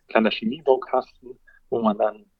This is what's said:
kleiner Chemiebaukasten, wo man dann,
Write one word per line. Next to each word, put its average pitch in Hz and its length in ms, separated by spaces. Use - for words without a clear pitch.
kleiner 110 240
Chemiebaukasten, 131 1080
wo 117 120
man 107 160
dann, 107 280